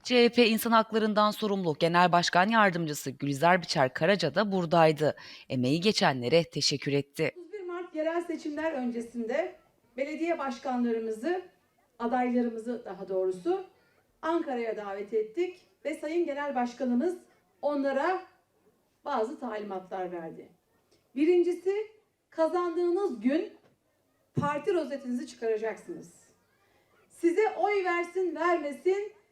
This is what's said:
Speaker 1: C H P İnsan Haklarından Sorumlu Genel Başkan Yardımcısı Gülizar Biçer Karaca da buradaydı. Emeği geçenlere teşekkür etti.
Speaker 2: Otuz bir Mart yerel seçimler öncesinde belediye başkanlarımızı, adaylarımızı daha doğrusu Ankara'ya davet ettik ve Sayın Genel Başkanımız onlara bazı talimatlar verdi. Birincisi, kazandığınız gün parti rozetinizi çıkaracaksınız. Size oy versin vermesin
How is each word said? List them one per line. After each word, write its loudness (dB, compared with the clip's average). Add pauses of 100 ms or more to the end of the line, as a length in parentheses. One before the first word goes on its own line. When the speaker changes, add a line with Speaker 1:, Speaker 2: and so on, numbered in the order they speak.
Speaker 1:
C 4
H 6
P 6
İnsan 0
Haklarından 4
Sorumlu -2
Genel 6
Başkan 4
Yardımcısı 2
Gülizar 2
Biçer 2
Karaca 2
da 0
buradaydı. 4 (320)
Emeği 0
geçenlere 2
teşekkür -2
etti. -2
Speaker 2:
Otuz -20
bir -12
Mart -10
yerel -2
seçimler -6
öncesinde -4 (420)
belediye -4
başkanlarımızı, -4 (560)
adaylarımızı -2
daha -12
doğrusu -2 (580)
Ankara'ya -2
davet -10
ettik -2 (240)
ve -4
Sayın -2
Genel -4
Başkanımız 0 (460)
onlara 0 (840)
bazı -2
talimatlar -8
verdi. -12 (680)
Birincisi, 2 (560)
kazandığınız -2
gün 0 (880)
parti -2
rozetinizi -4
çıkaracaksınız. -6 (960)
Size 2 (160)
oy 0
versin -2
vermesin 0 (200)